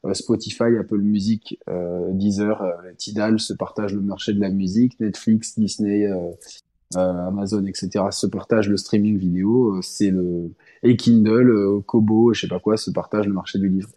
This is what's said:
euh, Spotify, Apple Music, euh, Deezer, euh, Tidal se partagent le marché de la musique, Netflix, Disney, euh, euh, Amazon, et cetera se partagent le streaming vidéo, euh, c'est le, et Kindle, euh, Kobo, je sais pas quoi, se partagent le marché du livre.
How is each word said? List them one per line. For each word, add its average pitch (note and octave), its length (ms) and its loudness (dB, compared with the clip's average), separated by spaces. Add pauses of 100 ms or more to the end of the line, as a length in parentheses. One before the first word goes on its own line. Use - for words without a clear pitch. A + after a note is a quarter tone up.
euh, G2 80 -4
Spotify, A#2 640 0
Apple G#2 220 -2
Music, G#2 640 -2
euh, F2 460 -4
Deezer, G#2 480 0
euh, F#2 100 -2 (260)
Tidal G#2+ 420 0
se G#2+ 140 -6
partagent G2+ 400 -6
le G2+ 80 -4
marché G2 320 -4
de G2+ 60 0
la G2 100 0
musique, G2 500 0
Netflix, A2 600 0
Disney, G#2 480 0
euh, F2+ 240 -4 (640)
euh, F2+ 320 0
Amazon, G2+ 380 -2
et F#2+ 100 -6
cetera G2 360 -4
se - 140 -4
partagent G2+ 440 0
le G2+ 80 2
streaming G#2 400 0
vidéo, F#2+ 580 2
euh, F2+ 60 -4
c'est - 280 -2
le, F2 440 -2 (300)
et A#2+ 120 6
Kindle, A#2 540 6
euh, G2+ 360 2
Kobo, A2+ 480 4
je - 80 -2
sais F2+ 60 -6
pas F2+ 120 -6
quoi, G#2+ 180 0
se G2 140 -6
partagent G#2 360 -2
le G2+ 60 -2
marché F#2+ 260 -4
du G2 100 0
livre. F#2+ 280 -2